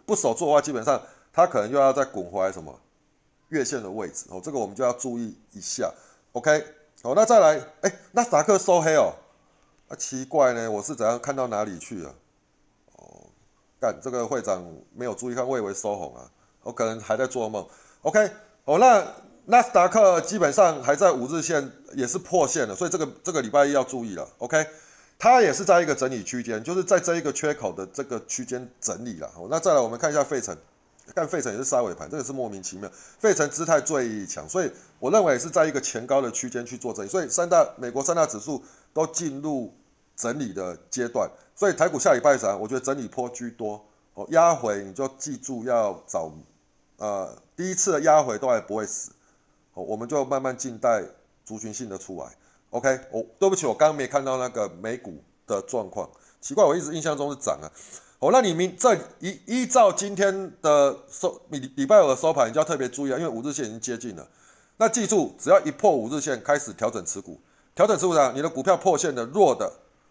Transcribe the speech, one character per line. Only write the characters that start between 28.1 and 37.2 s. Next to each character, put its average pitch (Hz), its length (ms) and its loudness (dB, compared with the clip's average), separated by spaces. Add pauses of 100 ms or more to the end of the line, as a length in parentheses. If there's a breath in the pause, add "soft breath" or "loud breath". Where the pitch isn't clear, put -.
区 - 180 -10
间 123 260 -10 (120)
整 107 240 -8
理 95 140 -12
了。 71 180 -12
哦， 87 120 -14
那 156 80 -2
再 170 160 2
来 143 60 6
我 117 80 2
们 113 100 -8
看 151 140 -2
一 - 20 -4
下 147 80 2
费 135 200 -2
城， 87 160 -10 (580)
干， 165 100 -2
费 156 160 -4
城 127 80 -4
也 101 80 -6
是 131 60 -6
杀 131 180 0
尾 98 120 -4
盘， 80 160 -12
这 156 80 -10
个 135 80 -8
是 139 80 -10
莫 123 160 -8
名 98 120 -12
其 90 160 -14
妙。 101 140 -12 (280 loud breath)
费 214 140 4
城 147 160 2
姿 160 160 -6
态 156 140 4
最 117 480 -2
强， 78 220 -12
所 185 120 -2
以 147 80 -4 (300 loud breath)
我 127 100 -4
认 202 140 6
为 135 160 2
是 160 100 -8
在 160 160 4
一 156 60 0
个 139 80 -4
前 120 260 -6
高 135 160 2
的 120 80 -4
区 120 200 -8
间 120 160 -6
去 127 120 -12
做 120 160 -8
整 101 120 -8
理， - 20 -10
所 180 160 -2